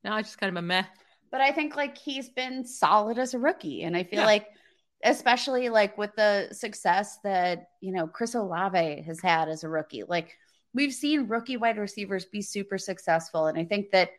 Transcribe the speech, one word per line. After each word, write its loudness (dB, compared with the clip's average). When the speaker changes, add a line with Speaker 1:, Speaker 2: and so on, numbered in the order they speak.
Speaker 1:
Now -2
it's -4
just -20
kind -2
of -4
a -6
meh. 2
Speaker 2:
But -4
I 4
think, -4
like, -4
he's -10
been -6
solid 2
as -2
a -4
rookie, -2
and -4
I 0
feel -4
Speaker 1:
Yeah. 4
Speaker 2:
like, 4
especially, 2
like, 4
with -4
the 4
success -2
that, 0
you -6
know, -2
Chris -4
Olave 0
has -10
had 2
as -6
a -8
rookie, -6
like, -4
we've -2
seen 0
rookie -4
wide 0
receivers -6
be -8
super -6
successful, -2
and -2
I -2
think -2
that 4